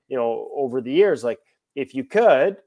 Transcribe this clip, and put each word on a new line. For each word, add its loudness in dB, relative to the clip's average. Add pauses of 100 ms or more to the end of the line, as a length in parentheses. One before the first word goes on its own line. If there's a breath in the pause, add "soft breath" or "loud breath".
you -6
know, -4
over -4
the -8
years, 2
like, -4 (380)
if -8
you -6
could, 2 (100)